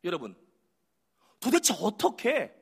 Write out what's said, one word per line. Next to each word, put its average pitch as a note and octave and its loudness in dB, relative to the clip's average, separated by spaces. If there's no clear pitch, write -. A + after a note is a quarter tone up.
여러분, C#3 -6
도대체 D#4+ 2
어떻게 A#3 0